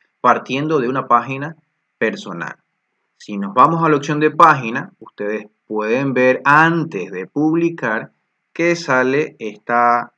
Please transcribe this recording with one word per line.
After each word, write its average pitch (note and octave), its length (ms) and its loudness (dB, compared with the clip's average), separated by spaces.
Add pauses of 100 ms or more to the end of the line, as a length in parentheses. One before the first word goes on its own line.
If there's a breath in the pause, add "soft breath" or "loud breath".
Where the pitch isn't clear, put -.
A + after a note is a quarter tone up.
(200)
partiendo C3 600 0
de A#2+ 100 -2
una C3 180 -6
página C3+ 480 -2 (400)
personal. G2 600 -6 (600)
Si G2+ 220 -10
nos G2 160 -6
vamos D#3 280 4
a E3 60 2
la D3 80 4
opción D3 240 -4
de D3+ 100 2
página, D3 680 2
ustedes G#2 480 -8 (200)
pueden A#2 480 -2
ver B2+ 300 2
antes D3+ 680 2
de F#2 160 -8
publicar D#3 840 -2 (420)
que E3+ 220 0
sale C3+ 640 0
esta, A#2+ 800 0